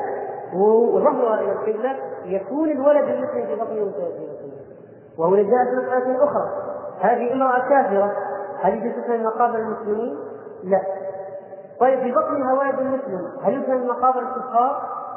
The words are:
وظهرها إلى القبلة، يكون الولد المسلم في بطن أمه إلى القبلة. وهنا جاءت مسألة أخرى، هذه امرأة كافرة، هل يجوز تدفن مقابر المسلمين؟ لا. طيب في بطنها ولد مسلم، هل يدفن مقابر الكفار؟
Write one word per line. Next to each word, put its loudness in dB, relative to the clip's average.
وظهرها 4
إلى 0
القبلة، -2
يكون -2
الولد 4
المسلم -2
في -2
بطن -4
أمه -2
إلى -6
القبلة. -14
وهنا 4
جاءت 2
مسألة 2
أخرى، 2
هذه 2
امرأة 2
كافرة، 4
هل 4
يجوز -2
تدفن -2
مقابر 0
المسلمين؟ -4
لا. 2
طيب 4
في -2
بطنها 2
ولد 0
مسلم، -4
هل 2
يدفن 0
مقابر 2
الكفار؟ 0